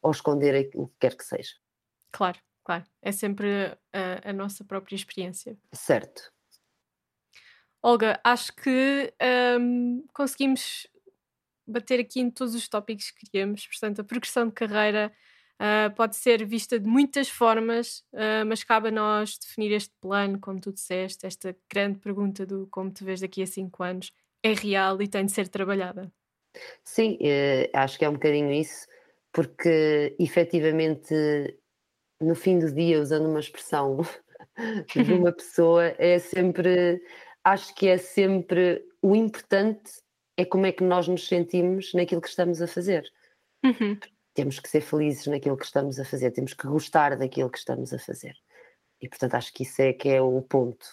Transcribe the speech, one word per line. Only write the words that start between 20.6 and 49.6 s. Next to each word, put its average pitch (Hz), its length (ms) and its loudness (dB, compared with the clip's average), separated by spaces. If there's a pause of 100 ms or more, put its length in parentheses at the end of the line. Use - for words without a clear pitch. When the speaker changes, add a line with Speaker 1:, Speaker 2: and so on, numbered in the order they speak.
Speaker 2:
tu 196 120 -8
disseste, 185 540 -6
esta 185 280 -10 (160)
grande 202 280 -2
pergunta 196 480 -6
do 196 220 -8
como 190 220 -8
te 196 140 -16
vês 190 160 -6
daqui 190 220 -6
a 190 40 -4
cinco 190 360 -10
anos, 185 300 -8 (300)
é 220 100 2
real 196 480 0
e 202 80 -2
tem 196 180 -2
de 196 60 -2
ser 190 160 -2
trabalhada. 190 640 -6 (720)
Speaker 1:
Sim, 226 360 0
eh, 143 540 2
acho 139 240 2
que 160 60 4
é 151 40 2
um 147 60 0
bocadinho 147 380 2
isso, 151 340 -4 (460)
porque 151 880 2
efetivamente, 160 960 2 (1080)
no 160 140 2
fim 180 240 4
do 160 140 0
dia, 165 280 4
usando 156 280 2
uma 156 120 0
expressão 139 580 -4 (580)
<laughs> 220 380 -6
de - 0 -
Speaker 2:
<laughs> 240 180 2
Speaker 1:
uma 175 200 4
pessoa, 170 680 2
é 175 200 4
sempre, 180 840 2 (400)
acho - 320 0
que 196 140 2
é 185 80 6
sempre, 180 880 2 (180)
o 196 140 6
importante 214 720 0 (460)
é 180 80 2
como 190 220 2
é 185 60 2
que 185 120 -2
nós 180 240 2
nos 175 180 -2
sentimos 180 680 0
naquilo 175 260 0
que - 80 -12
estamos 175 320 -2
a 170 60 -2
fazer. 175 440 -4 (540)
Speaker 2:
Uhum. 214 340 2 (360)
Speaker 1:
Temos 139 260 -2
que - 80 -16
ser 151 120 2
felizes 151 460 -2
naquilo 143 300 0
que 135 80 -10
estamos 139 340 -2
a 135 60 -6
fazer, 127 280 -2
temos - 220 -6
que - 120 -12
gostar 147 500 2
daquilo 131 340 -2
que - 80 -14
estamos 127 340 -6
a 131 60 -8
fazer. - 360 -14 (640)
E, 127 80 -14
portanto, - 260 -4
acho 123 180 -4
que - 100 -8